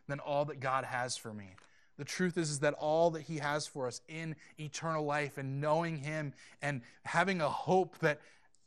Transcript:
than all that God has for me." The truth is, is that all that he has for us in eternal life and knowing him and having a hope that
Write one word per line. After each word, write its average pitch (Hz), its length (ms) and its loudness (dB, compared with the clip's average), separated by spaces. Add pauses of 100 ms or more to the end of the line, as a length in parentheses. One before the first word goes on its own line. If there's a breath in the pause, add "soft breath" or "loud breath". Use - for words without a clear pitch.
than 143 120 -4
all 147 260 0
that 143 120 -8
God 131 280 0
has 123 320 -2
for 110 160 -10
me." 98 220 -14 (400 soft breath)
The 143 80 -8
truth 180 340 0
is, 160 120 0
is 147 80 -4
that 147 160 4
all 160 380 4
that 160 100 -6
he 160 140 -6
has 147 320 -2
for 135 180 -4
us 120 220 -6
in 160 260 -6 (240 loud breath)
eternal 156 460 -4
life 147 340 -2
and 135 220 -4
knowing 160 380 2
him 147 360 -4 (260 loud breath)
and 143 200 -2 (240 loud breath)
having 180 360 4
a 147 80 2
hope 175 520 2
that 156 200 4 (460 soft breath)